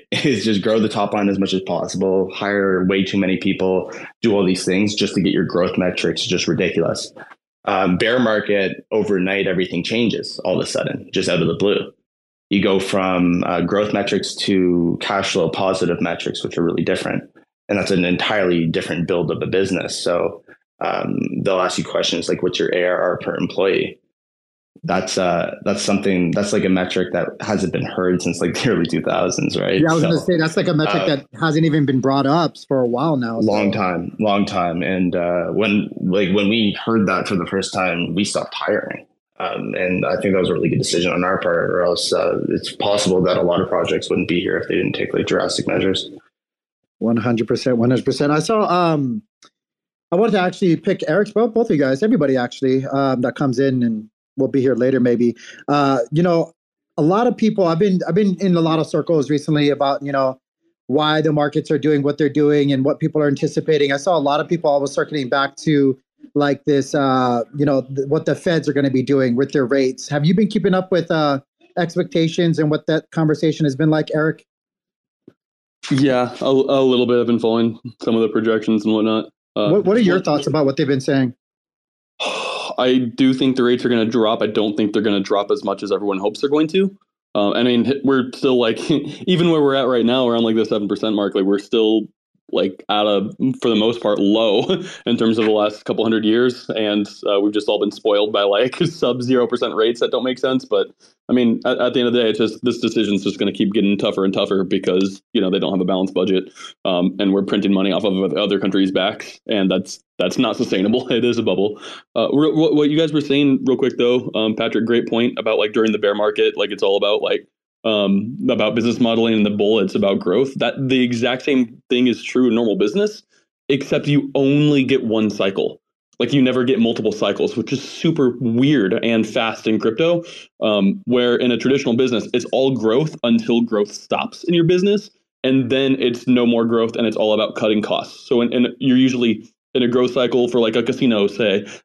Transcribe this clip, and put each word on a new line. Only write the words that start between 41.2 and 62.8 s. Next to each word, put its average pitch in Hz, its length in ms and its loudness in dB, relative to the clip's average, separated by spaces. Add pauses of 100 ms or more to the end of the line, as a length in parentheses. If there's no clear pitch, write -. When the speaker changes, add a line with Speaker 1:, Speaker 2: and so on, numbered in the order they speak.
Speaker 1:
our 95 160 0
part, 87 320 0
or 90 100 0
else, 87 320 0
uh, 90 260 0 (100)
it's - 260 -4
possible 98 480 0
that 90 140 2
a 85 60 0
lot 87 180 0
of 92 80 -4
projects 85 400 -2
wouldn't 90 180 0
be 87 120 0
here 90 180 -2
if 87 100 -6
they 90 80 -2
didn't 92 180 -2
take, - 200 -6
like, - 140 -2
drastic 95 400 -2
measures. 92 420 -2 (920)
Speaker 2:
One 117 180 0
hundred 113 300 -2
percent, 123 300 0
one 117 120 2
hundred 127 160 0
percent. 143 260 0
I 151 60 2
saw, 202 320 0
um, 151 540 0 (880)
I 170 40 -2
wanted 214 180 2
to 208 60 4
actually 180 360 2
pick 175 320 -2
Eric's, 202 260 0
well, 226 140 2
both 226 240 0
of 180 40 2
you 143 60 2
guys, 135 220 0
everybody 160 340 2
actually, 131 480 -2
um, 135 360 0
that 123 140 -2
comes 131 220 -2
in 131 240 2
and 110 260 -2 (300)
will 135 100 0
be 131 140 0
here 127 140 2
later 127 240 2
maybe. 120 360 2 (320)
Uh, 139 320 2 (120)
you 151 100 0
know, 170 320 0 (440)
a 160 40 0
lot 190 240 2
of 247 100 0
people, 214 300 2
I've 165 140 2
been, 190 280 2
I've 165 60 -2
been 196 260 2
in 185 160 2
a 165 60 2
lot 160 160 2
of 156 80 0
circles 151 460 0
recently 147 400 2
about, 139 320 0
you 143 80 -6
know, 135 280 0 (480)
why 151 340 2
the 156 120 2
markets 147 380 0
are 151 80 2
doing 147 240 2
what 143 160 -2
they're 151 100 2
doing 147 420 2
and 131 140 0